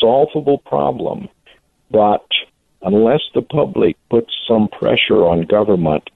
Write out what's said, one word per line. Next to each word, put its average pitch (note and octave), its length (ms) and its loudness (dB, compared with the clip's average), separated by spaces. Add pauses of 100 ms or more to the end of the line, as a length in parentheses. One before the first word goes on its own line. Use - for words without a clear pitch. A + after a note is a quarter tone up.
solvable C#3 560 2
problem, C#3+ 720 -4 (640)
but G#2 340 2 (580)
unless A2+ 380 2 (140)
the B2+ 80 0
public C#3 540 -2 (120)
puts A#2 240 -2 (160)
some A2 200 2
pressure - 560 0
on E2+ 180 0
government, F2+ 720 0